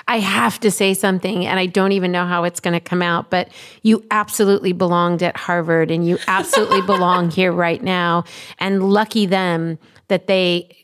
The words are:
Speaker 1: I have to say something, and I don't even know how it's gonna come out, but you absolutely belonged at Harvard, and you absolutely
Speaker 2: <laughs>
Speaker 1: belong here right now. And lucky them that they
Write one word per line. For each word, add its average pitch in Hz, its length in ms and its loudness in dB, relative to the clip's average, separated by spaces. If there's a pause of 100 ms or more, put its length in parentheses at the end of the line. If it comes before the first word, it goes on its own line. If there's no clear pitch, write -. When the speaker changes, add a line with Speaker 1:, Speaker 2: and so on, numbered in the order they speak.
Speaker 1:
I 233 120 0
have 202 420 0
to 208 100 2
say 196 240 0
something, 190 500 -2
and 185 140 -2
I 185 80 0
don't 190 260 2
even 185 180 0
know 180 140 0
how 175 180 -2
it's 175 160 -4
gonna 170 200 -2
come 180 220 -4
out, 175 280 -2
but 180 180 0 (360)
you 214 280 4
absolutely 202 640 0
belonged 175 500 0
at 170 140 -2
Harvard, 165 520 0
and 165 180 0
you 175 100 0 (100)
absolutely 196 540 0
Speaker 2:
<laughs> 185 120 -6
Speaker 1:
belong 180 380 2
here 180 200 0
right 170 300 0
now. 175 420 0 (360)
And 196 320 0
lucky 214 360 2
them 170 520 -2 (300)
that 185 180 -2
they 180 420 0 (140)